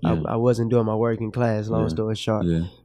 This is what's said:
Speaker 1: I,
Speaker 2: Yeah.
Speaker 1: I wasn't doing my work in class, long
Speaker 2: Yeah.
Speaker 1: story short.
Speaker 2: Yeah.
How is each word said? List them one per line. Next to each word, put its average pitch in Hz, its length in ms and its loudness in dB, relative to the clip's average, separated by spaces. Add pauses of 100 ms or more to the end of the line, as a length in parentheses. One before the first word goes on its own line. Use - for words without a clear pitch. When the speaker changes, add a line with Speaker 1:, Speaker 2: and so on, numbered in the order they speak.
Speaker 1:
I, 110 100 2
Speaker 2:
Yeah. - 120 -2
Speaker 1:
I - 100 -2
wasn't 117 340 2
doing 120 160 2
my 110 100 0
work 113 240 0
in 110 100 -4
class, 110 380 0
long 110 140 0
Speaker 2:
Yeah. 110 60 0
Speaker 1:
story 110 280 -2
short. 107 300 0
Speaker 2:
Yeah. 82 180 2 (200)